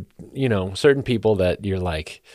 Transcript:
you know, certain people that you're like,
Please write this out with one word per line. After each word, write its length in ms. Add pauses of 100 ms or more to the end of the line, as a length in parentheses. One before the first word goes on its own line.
(340)
you 160
know, 240
certain 300
people 320
that 300
you're 160
like, 400 (140)